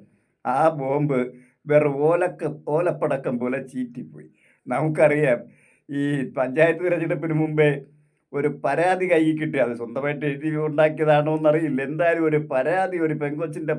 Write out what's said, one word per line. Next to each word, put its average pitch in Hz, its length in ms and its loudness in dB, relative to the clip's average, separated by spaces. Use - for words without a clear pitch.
ആ 127 140 0
ബോംബ് 143 400 0
വെറും 147 300 4
ഓലക്ക-, 170 480 0
ഓലപ്പടക്കം 151 680 -2
പോലെ 127 200 -2
ചീറ്റിപ്പോയി. 117 560 -10
നമുക്കറിയാം, 147 720 2
ഈ 143 140 -2
പഞ്ചായത്ത് 156 480 2
തിരഞ്ഞെടുപ്പിന് 165 560 -2
മുമ്പേ 156 280 4
ഒരു 143 160 0
പരാതി 175 480 0
കയ്യിൽ 160 280 4
കിട്ടി. 151 180 -2
അത് 120 220 2
സ്വന്തമായിട്ട് 135 460 -6
എഴുതി 143 240 -4
ഉണ്ടാക്കിയതാണോ 151 720 2
എന്നറിയില്ല. 156 420 2
എന്തായാലും 170 400 0
ഒരു 151 100 2
പരാതി, 180 540 0
ഒരു 151 160 0
പെങ്കൊച്ചിൻ്റെ 151 580 -4